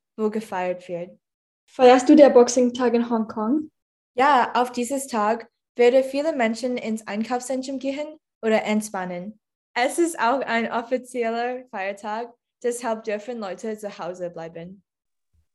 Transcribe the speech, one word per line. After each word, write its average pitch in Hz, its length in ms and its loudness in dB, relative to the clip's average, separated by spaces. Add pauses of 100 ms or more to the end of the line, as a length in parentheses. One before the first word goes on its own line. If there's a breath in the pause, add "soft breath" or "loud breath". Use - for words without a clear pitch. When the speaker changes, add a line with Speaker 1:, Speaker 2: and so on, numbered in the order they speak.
(180)
Speaker 1:
wo 214 140 -2
gefeiert 180 580 -6
wird. 175 300 -10 (480)
Speaker 2:
Feierst 254 420 6
du 294 60 10
der 277 160 10
Boxing 247 420 4
Tag 240 220 0
in 233 160 0
Hongkong? 226 580 -4 (460)
Speaker 1:
Ja, 254 400 4
auf 240 160 0
dieses 269 340 -4
Tag 226 460 -2 (240)
werden 247 280 6
viele 285 320 -2
Menschen 240 420 -2
ins 220 280 -6
Einkaufszentrum 254 720 -6
gehen 285 400 -8 (240)
oder 220 220 0
entspannen. 196 760 -6 (360)
Es 262 240 -2
ist 339 200 -2
auch 247 220 0
ein 233 300 -4
offizieller 247 960 -6
Feiertag, 214 640 -8 (280)
deshalb 240 420 -4
dürfen 220 360 -8
Leute 214 380 -10
zu 202 200 -12
Hause 180 320 -10
bleiben. 170 540 -16 (720)